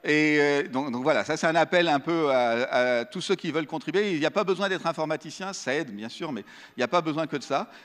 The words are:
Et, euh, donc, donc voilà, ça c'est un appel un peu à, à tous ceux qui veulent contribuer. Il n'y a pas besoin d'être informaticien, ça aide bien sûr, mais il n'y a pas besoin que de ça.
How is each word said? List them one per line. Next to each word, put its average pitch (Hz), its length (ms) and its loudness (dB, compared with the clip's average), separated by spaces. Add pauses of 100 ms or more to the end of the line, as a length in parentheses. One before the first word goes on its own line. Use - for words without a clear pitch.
Et, 151 360 4
euh, 143 260 2
donc, 135 240 -4
donc 123 140 -4
voilà, 131 200 4
ça 156 120 -2
c'est 175 100 -2
un 160 80 2
appel 170 320 4
un 147 140 2
peu 165 320 0
à, 123 680 2
à - 20 -4
tous 175 160 -10
ceux 185 160 0
qui 165 160 -6
veulent 151 160 -2
contribuer. 175 460 -2
Il 151 40 -2
n'y 151 80 0
a 143 60 2
pas 202 100 0
besoin 196 260 0
d'être 165 200 -2
informaticien, 160 640 -4
ça 139 240 -2
aide 135 180 -4
bien 107 140 -10
sûr, 156 240 -8
mais 110 80 -6 (360)
il 123 40 -4
n'y - 20 4
a 120 60 0
pas 175 140 2
besoin 156 260 -2
que 143 80 -6
de 127 80 -6
ça. 147 260 -2 (140)